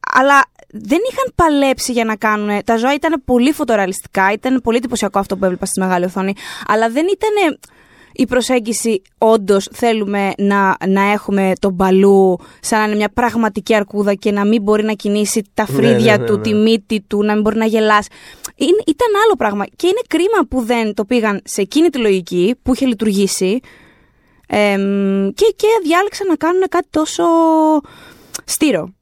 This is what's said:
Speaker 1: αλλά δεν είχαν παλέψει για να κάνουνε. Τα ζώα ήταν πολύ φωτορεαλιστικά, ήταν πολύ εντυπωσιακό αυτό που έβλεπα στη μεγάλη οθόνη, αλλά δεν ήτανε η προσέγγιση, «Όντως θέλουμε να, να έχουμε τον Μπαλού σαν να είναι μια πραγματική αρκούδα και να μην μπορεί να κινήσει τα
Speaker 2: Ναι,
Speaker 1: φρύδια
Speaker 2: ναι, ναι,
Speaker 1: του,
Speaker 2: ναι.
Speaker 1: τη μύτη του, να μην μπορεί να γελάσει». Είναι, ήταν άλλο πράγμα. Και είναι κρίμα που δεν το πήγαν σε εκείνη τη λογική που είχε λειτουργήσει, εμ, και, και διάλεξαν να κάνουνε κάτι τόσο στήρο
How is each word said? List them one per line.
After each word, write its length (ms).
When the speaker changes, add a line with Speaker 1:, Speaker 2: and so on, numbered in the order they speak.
Speaker 1:
αλλά 280
δεν 300
είχαν 240
παλέψει 560
για 140
να 100
κάνουνε. 500
Τα 120
ζώα 160
ήταν 320
πολύ 280
φωτορεαλιστικά, 760
ήταν 320
πολύ 140
εντυπωσιακό 420
αυτό 180
που 80
έβλεπα 200
στη 140
μεγάλη 260
οθόνη, 280
αλλά 220
δεν 220
ήτανε 460
η 120
προσέγγιση, 760
«Όντως 560
θέλουμε 640
να, 380
να 240
έχουμε 480
τον 140
Μπαλού 640
σαν 180
να 60
είναι 100
μια 180
πραγματική 600
αρκούδα 380
και 180
να 140
μην 160
μπορεί 220
να 100
κινήσει 500
τα 160
Speaker 2:
Ναι, 60
Speaker 1:
φρύδια 360
Speaker 2:
ναι, 100
ναι, 80
Speaker 1:
του, 60
Speaker 2:
ναι. 60
Speaker 1:
τη 120
μύτη 540
του, 160
να 100
μην 80
μπορεί 160
να 80
γελάσει». 440
Είναι, 160
ήταν 200
άλλο 120
πράγμα. 280
Και 120
είναι 200
κρίμα 420
που 120
δεν 320
το 120
πήγαν 380
σε 180
εκείνη 280
τη 80
λογική 680
που 100
είχε 120
λειτουργήσει, 760
εμ, 840
και, 260
και 120
διάλεξαν 440
να 80
κάνουνε 300
κάτι 240
τόσο 340
στήρο 440